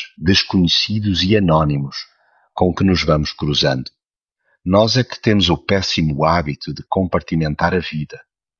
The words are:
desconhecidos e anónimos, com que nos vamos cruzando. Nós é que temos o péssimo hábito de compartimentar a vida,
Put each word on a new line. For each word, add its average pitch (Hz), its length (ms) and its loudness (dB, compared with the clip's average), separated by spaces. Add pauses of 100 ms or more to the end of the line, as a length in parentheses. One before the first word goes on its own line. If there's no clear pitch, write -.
(180)
desconhecidos 95 1040 0
e 101 140 2
anónimos, 78 580 0 (580)
com 90 200 0
que - 100 -2
nos 90 180 2
vamos 76 300 0
cruzando. 69 580 -2 (760)
Nós 107 320 4
é 123 80 2
que - 160 -14
temos 101 280 4
o 80 80 2
péssimo 80 680 0
hábito 76 480 -2
de - 160 -14
compartimentar 85 840 -2
a 92 60 0
vida, 78 400 -8 (400)